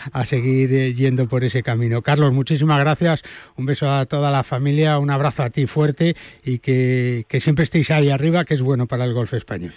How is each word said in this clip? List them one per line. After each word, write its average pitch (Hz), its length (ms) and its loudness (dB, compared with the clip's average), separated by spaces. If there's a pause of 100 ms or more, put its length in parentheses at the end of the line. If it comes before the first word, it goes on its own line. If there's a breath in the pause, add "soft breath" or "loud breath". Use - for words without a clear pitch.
(120)
a 123 140 -4
seguir, 131 460 0
eh, 131 220 0
yendo 131 320 0
por 123 160 -2
ese 123 220 -2
camino. 117 380 -2
Carlos, 147 300 2
muchísimas 143 460 2
gracias, 156 460 0 (320 loud breath)
un 131 100 -6
beso 143 240 -2
a 135 160 0
toda 143 240 0
la 135 140 0
familia, 143 560 0
un 143 100 0
abrazo 143 320 -2
a 120 80 -4
ti 139 160 -2
fuerte 151 480 0 (300 loud breath)
y 127 160 -4
que, 127 680 0
que 131 120 -2
siempre 156 240 2
estéis 160 260 0
ahí 151 200 4
arriba, 160 340 0
que 156 100 -2
es 131 80 0
bueno 127 240 0
para 123 200 -4
el 120 60 -2
golf 120 220 -4
español. 87 420 -8